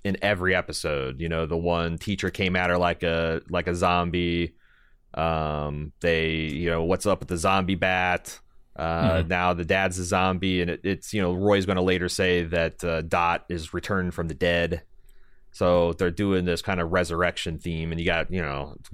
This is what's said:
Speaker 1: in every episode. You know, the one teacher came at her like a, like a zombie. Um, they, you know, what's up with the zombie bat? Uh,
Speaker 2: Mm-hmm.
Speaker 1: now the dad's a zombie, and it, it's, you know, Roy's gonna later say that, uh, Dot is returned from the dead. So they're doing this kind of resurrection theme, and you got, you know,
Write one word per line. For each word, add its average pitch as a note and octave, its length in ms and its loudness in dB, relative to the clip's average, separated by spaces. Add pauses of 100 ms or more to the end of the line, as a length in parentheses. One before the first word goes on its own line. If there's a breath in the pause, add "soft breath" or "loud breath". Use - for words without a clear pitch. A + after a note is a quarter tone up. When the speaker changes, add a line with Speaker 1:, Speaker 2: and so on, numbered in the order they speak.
Speaker 1:
in G2 160 0
every F#2 340 2
episode. C#2 640 -2
You E2 80 -4
know, D#2+ 180 0
the D#2+ 120 -2
one E2+ 400 0
teacher G2 320 -4
came F#2 260 -2
at F2+ 140 2
her F2 80 2
like F2 260 0
a, E2 460 0
like F2 180 -2
a F2 80 -2
zombie. F2 800 0 (580 soft breath)
Um, D2+ 840 -2
they, D#2+ 360 2
you D#2+ 340 -2
know, E2 140 0
what's F2+ 220 0
up F#2+ 140 2
with - 80 -12
the F2+ 100 -2
zombie F#2+ 380 2
bat? F2+ 640 0 (360)
Uh, E2 440 0
Speaker 2:
Mm-hmm. D#2+ 80 -2
Speaker 1:
now F2+ 260 2
the E2+ 120 -2
dad's F#2 340 0
a F2+ 60 -4
zombie, F#2 560 2
and F2 100 0
it, - 140 -6
it's, - 280 -4
you G#2+ 80 0
know, F2+ 120 2
Roy's G2 320 4
gonna F#2 160 2
later F2+ 260 2
say F2+ 360 2
that, E2 380 -2
uh, E2 200 0
Dot E2+ 480 0
is D#2+ 240 -6
returned F2+ 400 -2
from E2 160 -4
the D#2 40 -6
dead. E2+ 500 0 (680)
So F2 420 4
they're F2 180 0
doing F#2+ 340 2
this E2+ 160 0
kind F#2+ 180 -2
of E2+ 140 -2
resurrection E2+ 640 0
theme, E2 320 -4
and E2 80 -4
you E2 60 -4
got, E2 260 0
you F#2 100 -2
know, C#2+ 340 -6 (180)